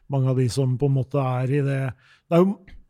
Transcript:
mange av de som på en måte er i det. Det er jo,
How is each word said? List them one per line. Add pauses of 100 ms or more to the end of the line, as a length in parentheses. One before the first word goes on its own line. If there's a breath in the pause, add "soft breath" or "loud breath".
(100)
mange
av
de
som
på
en
måte
er
i
det. (340 soft breath)
Det
er
jo, (320)